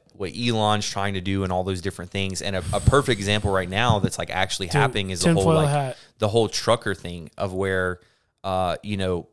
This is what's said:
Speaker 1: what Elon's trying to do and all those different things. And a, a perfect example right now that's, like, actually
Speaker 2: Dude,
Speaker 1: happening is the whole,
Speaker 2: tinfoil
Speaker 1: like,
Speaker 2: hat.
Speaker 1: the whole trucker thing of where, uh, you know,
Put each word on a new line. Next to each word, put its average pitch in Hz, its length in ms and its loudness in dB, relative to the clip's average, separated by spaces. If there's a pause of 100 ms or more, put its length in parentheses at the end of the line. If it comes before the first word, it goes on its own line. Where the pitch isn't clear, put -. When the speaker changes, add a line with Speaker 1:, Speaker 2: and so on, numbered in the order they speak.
(140)
Speaker 1:
what 98 220 -6
Elon's 107 520 2
trying 98 260 -4
to 92 60 -2
do 98 220 0
and 92 100 -2
all 92 120 0
those 92 180 -2
different 90 300 -8
things. 95 300 -4
And 98 140 -4
a, 92 60 -2 (100)
a 104 80 0
perfect 131 380 4
example 101 320 0
right 95 180 0
now 107 300 2
that's, 92 200 -2
like, 87 120 -8
actually 92 380 -2
Speaker 2:
Dude, - 60 -4
Speaker 1:
happening 107 360 2
is 90 100 -6
the 165 140 4
whole, - 80 4
Speaker 2:
tinfoil - 140 4
Speaker 1:
like, 156 120 2
Speaker 2:
hat. 143 280 -2 (220)
Speaker 1:
the 107 100 2
whole 107 200 4
trucker 113 460 0
thing 87 420 -10
of 92 160 -4
where, 92 460 0 (460)
uh, 92 380 -2
you 104 140 -4
know, 92 360 -2